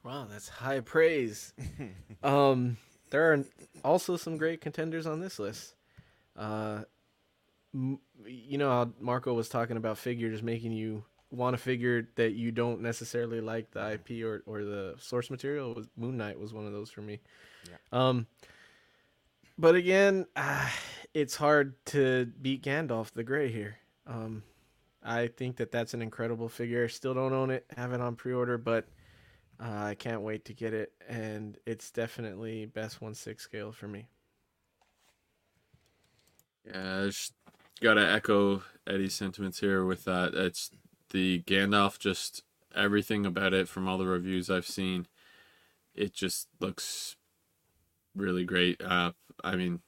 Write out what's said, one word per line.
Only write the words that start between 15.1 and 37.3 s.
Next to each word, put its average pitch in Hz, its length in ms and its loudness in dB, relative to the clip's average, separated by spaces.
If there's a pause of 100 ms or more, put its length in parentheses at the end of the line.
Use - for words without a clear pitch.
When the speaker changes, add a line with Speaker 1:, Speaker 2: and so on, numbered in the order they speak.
Speaker 1:
material? 135 420 -6
Was, 117 140 -10 (100)
Moon 120 220 -4
Knight 104 200 -6
was 107 140 -10
one 107 140 -10
of 101 80 -8
those 104 160 -10
for 104 100 -16
me. 104 200 -10 (460)
Speaker 2:
Yeah. 87 100 -16 (140)
Speaker 1:
Um, 127 360 4 (1300)
but 165 200 8
again, 190 500 6 (100)
ah, 139 340 -2 (440)
it's 147 220 0
hard 147 380 4 (120)
to 127 400 4 (160)
beat 131 200 -2
Gandalf 135 500 -2
the 117 120 -6
Grey 135 260 0
here. 107 280 -6 (280)
Um, 110 360 -8 (600)
I 117 260 -2
think 123 280 -6
that - 160 -4
that's 117 220 -2
an 117 80 -4
incredible 113 480 -4
figure. 120 400 0
Still 131 240 -4
don't 131 180 0
own 131 180 0
it, 131 140 -2 (140)
have 123 160 -4
it 123 80 -2
on 120 140 -2
pre-order, 123 420 0
but, 117 280 0 (760)
uh, 104 220 -4
I 104 100 -4
can't 113 280 -6
wait 110 240 -6
to 104 80 -16
get 110 180 -4
it, 107 180 -4 (160)
and 107 600 -8
it's 113 240 -8
definitely 110 720 -6
best 110 380 -10
one 110 100 -10
six 110 320 -12
scale 107 280 -10
for 101 140 -14
me. 104 220 -12 (2500)
Speaker 3:
Yeah, 95 380 -4
I 98 40 2
just - 280 -4 (460)